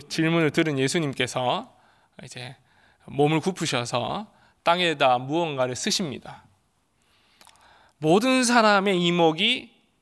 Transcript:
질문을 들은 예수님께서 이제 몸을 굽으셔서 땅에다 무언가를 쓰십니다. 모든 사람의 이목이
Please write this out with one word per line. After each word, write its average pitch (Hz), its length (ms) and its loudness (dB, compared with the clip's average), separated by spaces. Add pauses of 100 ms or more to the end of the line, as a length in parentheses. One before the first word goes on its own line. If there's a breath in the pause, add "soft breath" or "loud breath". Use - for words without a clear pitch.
질문을 160 420 0
들은 156 260 0
예수님께서 135 960 -2 (500 soft breath)
이제 127 320 -16 (500 soft breath)
몸을 147 340 0
굽으셔서 139 920 -4 (320 soft breath)
땅에다 160 540 2
무언가를 135 580 -2
쓰십니다. - 680 -6 (1500 soft breath)
모든 220 460 2
사람의 208 580 4
이목이 175 720 2 (280)